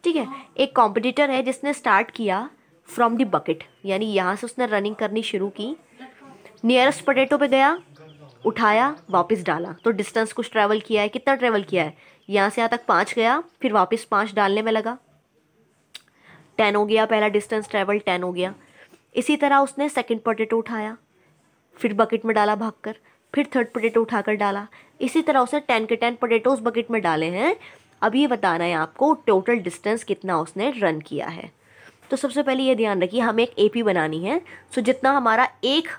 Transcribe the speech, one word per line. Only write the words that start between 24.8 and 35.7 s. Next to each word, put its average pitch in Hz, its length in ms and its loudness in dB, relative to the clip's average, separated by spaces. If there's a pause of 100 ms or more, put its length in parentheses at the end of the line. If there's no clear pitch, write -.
इसी 320 220 0
तरह 294 180 2
उसने 247 200 0
टेन 226 260 0
के 226 100 0
ten 233 180 0
potatoes 233 460 0
bucket 233 300 -2
में 226 120 0
डाले 160 280 0
हैं। 247 240 0 (480)
अब 220 120 0
ये 285 120 4
बताना 190 380 0
है 170 100 0
आपको 165 380 0 (140)
total 220 320 2
distance 202 460 -4
कितना 185 360 -4
उसने 190 380 -4
run 160 220 0
किया 147 260 -8
है। - 240 -14 (600)
तो 262 60 0
सबसे 269 260 -2
पहले 262 200 0
ये 262 120 4
ध्यान 208 280 0
रखिए, 190 180 0
हमें 226 220 2
एक 233 160 -2
एपी 214 240 2
बनानी 165 420 0
है। 285 160 -2 (340)
So 254 80 0
जितना 262 300 2
हमारा 240 360 2 (160)
एक 294 240 0 (100)